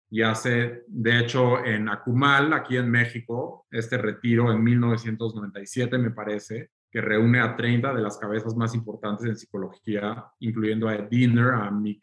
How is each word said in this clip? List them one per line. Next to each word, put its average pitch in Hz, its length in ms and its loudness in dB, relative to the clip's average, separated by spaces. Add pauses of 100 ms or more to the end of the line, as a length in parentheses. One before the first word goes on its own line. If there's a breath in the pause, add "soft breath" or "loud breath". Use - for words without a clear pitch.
y 110 140 -2
hace, 120 640 0
de 117 320 2
hecho, 123 460 2
en 107 240 -2
Akumal, 139 640 2
aquí 127 240 -2
en 123 120 0
México, 117 840 -2
este 113 280 -4
retiro 117 540 2
en 110 100 2
mil 120 160 4
novecientos 113 560 -2
noventa 104 260 -10
y 98 60 -14
siete, 123 320 -2
me 120 140 0
parece, 107 580 -8 (200)
que 117 100 -6
reúne 113 400 4
a 117 160 0
treinta 120 360 0
de 120 80 -2
las 104 160 -4
cabezas 110 400 -4
más 117 180 0
importantes 107 520 -6
en 110 100 -2
psicología, 104 880 -6 (140)
incluyendo 110 500 -2
a 107 60 0
Ed 104 160 -6
Diener, 120 380 4
a 107 220 0
Mi-, 104 320 -4